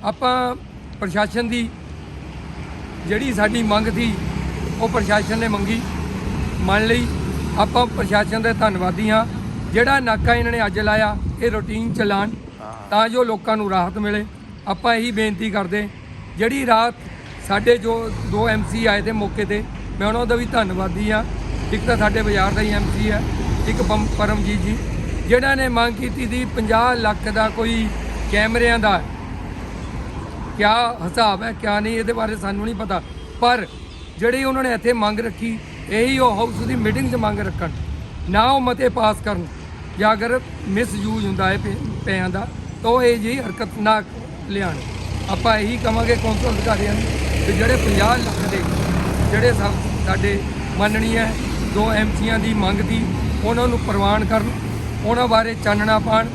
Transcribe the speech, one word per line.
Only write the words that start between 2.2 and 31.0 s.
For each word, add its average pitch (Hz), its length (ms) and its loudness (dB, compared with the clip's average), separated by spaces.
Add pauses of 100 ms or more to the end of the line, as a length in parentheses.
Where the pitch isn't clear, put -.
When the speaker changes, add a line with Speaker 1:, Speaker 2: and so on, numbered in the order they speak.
Speaker 1:
ਜਿਹੜੀ 220 260 0
ਸਾਡੀ 214 300 2
ਮੰਗ 214 240 2
ਸੀ 226 280 0 (680)
ਉਹ 220 80 2
ਪ੍ਰਸ਼ਾਸਨ 208 500 2
ਨੇ 226 100 0
ਮੰਗੀ, 208 340 0 (800)
ਮੰਨ 202 260 4
ਲਈ। 233 200 2 (520)
ਆਪਾਂ 240 280 4
ਪ੍ਰਸ਼ਾਸਨ 208 560 0
ਦੇ 226 100 2
ਧੰਨਵਾਦੀ 202 580 0
ਹਾਂ। 220 160 4 (460)
ਜਿਹੜਾ 269 280 4
ਨਾਕਾ 233 340 2
ਇਹਨਾਂ 233 180 0
ਨੇ 226 140 0
ਅੱਜ 202 140 -2
ਲਾਇਆ 214 360 2 (260)
ਇਹ 233 80 2
ਰੂਟੀਨ 220 420 -4
ਚ - 100 -2
ਲਾਉਣ 202 280 0 (300)
Speaker 2:
ਹਾਂ। 196 300 -12
Speaker 1:
ਤਾਂ 214 180 4
ਜੋ 247 160 2
ਲੋਕਾਂ 220 320 0
ਨੂੰ 208 140 -2
ਰਾਹਤ 185 280 0
ਮਿਲੇ। 208 280 -2 (420)
ਆਪਾਂ 233 260 2
ਇਹੀ 233 160 0
ਬੇਨਤੀ 214 400 -2
ਕਰਦੇ, 202 380 -2 (500)
ਜਿਹੜੀ 254 280 0
ਰਾਤ 226 280 4 (540)
ਸਾਡੇ 220 300 4
ਜੋ 226 320 -2 (220)
ਦੋ 214 160 2
ਐਮ 214 220 2
ਸੀ 226 160 0
ਆਏ 202 160 2
ਤੇ 214 100 -2
ਮੌਕੇ 208 320 -2
ਤੇ, 208 200 -2 (360)
ਮੈਂ 202 80 0
ਉਹਨਾਂ 233 180 0
ਦਾ 233 100 2
ਵੀ 240 80 0
ਧੰਨਵਾਦੀ 190 680 0
ਹਾਂ। 214 140 2 (480)
ਇੱਕ 220 140 -2
ਤਾਂ 240 100 4
ਸਾਡੇ 214 260 4
ਬਾਜ਼ਾਰ 202 300 2
ਦਾ 208 80 2
ਹੀ 214 100 2
ਐਮ 208 120 2 (120)
ਸੀ 214 160 2
ਹੈ, 208 120 2 (460)
ਇੱਕ 233 140 2
ਪਮ-, 214 260 2 (100)
ਪਰਮਜੀਤ 208 420 2
ਜੀ, 214 180 0 (500)
ਜਿਨ੍ਹਾਂ 262 280 4
ਨੇ 262 120 2
ਮੰਗ 233 260 2
ਕੀਤੀ 240 320 -4
ਸੀ 247 180 -2 (120)
ਪੰਜਾਹ 233 380 4
ਲੱਖ 214 340 0
ਦਾ 220 200 2
ਕੋਈ 226 400 0 (440)
ਕੈਮਰਿਆਂ 233 460 4
ਦਾ, 202 240 4 (1600)
ਕਿਆ 233 460 4